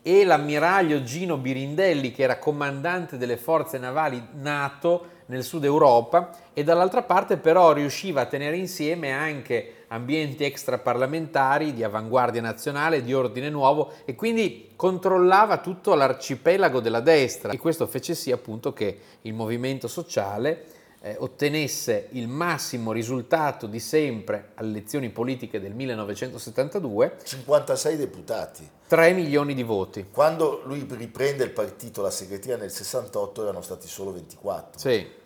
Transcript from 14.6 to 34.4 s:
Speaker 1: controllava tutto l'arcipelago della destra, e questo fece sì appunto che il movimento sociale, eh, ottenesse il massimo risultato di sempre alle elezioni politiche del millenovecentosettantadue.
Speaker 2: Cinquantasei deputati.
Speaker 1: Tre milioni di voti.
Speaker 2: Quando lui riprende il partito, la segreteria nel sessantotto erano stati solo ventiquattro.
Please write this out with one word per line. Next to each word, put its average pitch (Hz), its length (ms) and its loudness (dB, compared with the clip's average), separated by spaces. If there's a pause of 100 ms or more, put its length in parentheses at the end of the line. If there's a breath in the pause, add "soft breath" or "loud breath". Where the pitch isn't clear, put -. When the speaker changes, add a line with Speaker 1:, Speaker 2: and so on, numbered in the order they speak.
Speaker 1:
controllava 185 840 4
tutto 180 360 0
l'arcipelago 139 840 2
della 113 180 0
destra, 131 540 4
e - 40 -6
questo 156 300 0
fece - 260 -6
sì 131 180 -4
appunto 120 420 -4
che 101 260 -4 (220 loud breath)
il 110 120 -10
movimento 120 540 -4
sociale, 117 800 -4 (400 loud breath)
eh, 104 140 -8
ottenesse 139 920 -2
il 120 160 -8
massimo 131 640 -4
risultato 123 760 -2
di 110 120 -10
sempre 113 760 -2
alle 110 140 -8
elezioni 107 400 -6
politiche 120 500 -6
del 98 140 -10
millenovecentosettantadue. 120 1500 -4
Speaker 2:
Cinquantasei 139 720 0
deputati. 101 720 -8 (180)
Speaker 1:
Tre 165 240 8
milioni 147 420 0
di 127 100 -4
voti. 98 480 -4
Speaker 2:
Quando 156 540 2
lui 135 260 -10
riprende 131 520 -2
il 110 60 -2
partito, 107 520 -8
la 98 80 -2
segreteria 98 460 -8
nel 101 160 -8
sessantotto 104 720 -6
erano 95 200 -4
stati 87 260 -12
solo 98 260 -10
ventiquattro. 87 640 -10